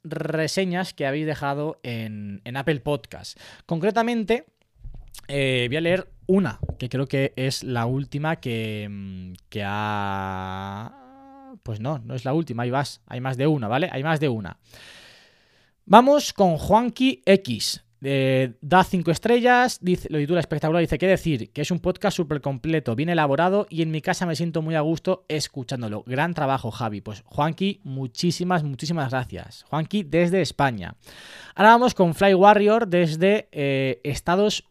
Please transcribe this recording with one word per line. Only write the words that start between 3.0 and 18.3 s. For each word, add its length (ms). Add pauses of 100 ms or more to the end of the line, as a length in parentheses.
Concretamente, 800 (840)
eh, 420
voy 80
a 40
leer 280 (180)
una, 320 (180)
que 120
creo 180
que 280
es 280
la 220
última 520
que, 520
mm, 440 (160)
que 160
ha... 2000
Pues 160
no, 200
no 160
es 100
la 80
última, 300
hay 80
más, 360
hay 140
más 160
de 100
una, 200
¿vale? 240
Hay 120
más 160
de 100
una. 280 (1300)
Vamos 480
con 240
Juanqui 680
X. 580 (220)
Eh, 540